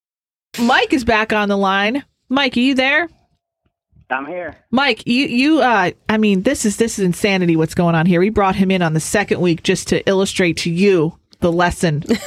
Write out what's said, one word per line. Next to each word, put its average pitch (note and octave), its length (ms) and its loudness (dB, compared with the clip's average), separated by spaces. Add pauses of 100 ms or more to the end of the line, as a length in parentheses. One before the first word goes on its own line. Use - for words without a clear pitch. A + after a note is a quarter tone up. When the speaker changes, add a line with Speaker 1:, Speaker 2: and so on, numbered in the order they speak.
(600)
Speaker 1:
Mike C4+ 340 2
is C4+ 100 2
back A3 300 0
on G#3 160 0
the G3+ 80 0
line. G3 460 0 (260)
Mike, C4 260 0
are A#3+ 40 0
you C4 160 2
there? C#4 340 0 (1000)
Speaker 2:
I'm C3+ 160 -6
here. E3+ 260 -10 (160)
Speaker 1:
Mike, C4 380 -2
you, B3+ 180 0
you, C#4 360 2
uh, G#3+ 280 2 (180)
I G#3+ 100 0
mean, G3+ 260 2
this C4+ 220 0
is, G3+ 120 -2
this A3+ 220 -2
is G3 60 0
insanity F3+ 500 0
what's D#3+ 180 0
going E3+ 220 2
on D#3+ 100 2
here. F3 140 4
We F#3+ 100 2
brought G3 260 0
him G3 140 2
in F#3 140 0
on D#3+ 100 0
the D#3+ 60 0
second - 400 -2
week E3+ 240 0
just - 240 -2
to - 200 0
illustrate F#3+ 500 0
to - 120 -6
you E3+ 480 2 (220)
the F3 120 0
lesson E3+ 520 0 (240)